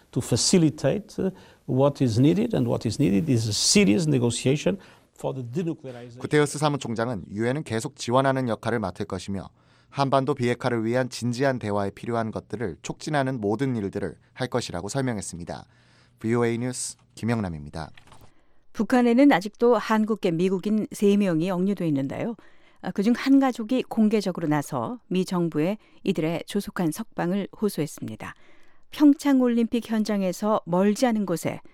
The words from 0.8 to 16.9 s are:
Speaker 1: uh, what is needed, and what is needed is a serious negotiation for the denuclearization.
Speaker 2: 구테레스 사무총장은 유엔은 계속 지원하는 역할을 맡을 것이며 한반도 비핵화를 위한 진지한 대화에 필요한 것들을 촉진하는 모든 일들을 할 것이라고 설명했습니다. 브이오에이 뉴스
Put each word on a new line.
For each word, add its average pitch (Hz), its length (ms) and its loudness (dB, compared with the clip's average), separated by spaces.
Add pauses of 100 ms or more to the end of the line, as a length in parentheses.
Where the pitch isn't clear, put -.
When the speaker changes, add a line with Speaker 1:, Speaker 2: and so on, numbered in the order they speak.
Speaker 1:
uh, 185 120 -2 (380)
what 139 340 2
is 117 160 2
needed, 185 360 4
and 127 120 2
what 120 200 -2
is 107 140 -2
needed 175 300 2
is 113 160 2
a 107 40 -2
serious 196 560 4
negotiation 139 720 0 (360)
for 143 180 -6
the 135 180 -10
denuclearization. 127 680 -8
Speaker 2:
구테레스 147 380 2
사무총장은 123 760 -2
유엔은 120 320 -2
계속 110 320 -6
지원하는 131 540 0
역할을 113 300 -2
맡을 98 260 -6
것이며 98 440 -8 (400)
한반도 139 440 0
비핵화를 120 520 -2
위한 123 240 0
진지한 123 500 -2
대화에 101 320 -2
필요한 113 400 -4
것들을 101 500 -8
촉진하는 135 600 -4
모든 113 340 0
일들을 98 400 -6 (180)
할 127 140 -4
것이라고 98 420 -6
설명했습니다. 92 760 -6 (540)
브이오에이 117 400 0
뉴스 - 380 -8 (180)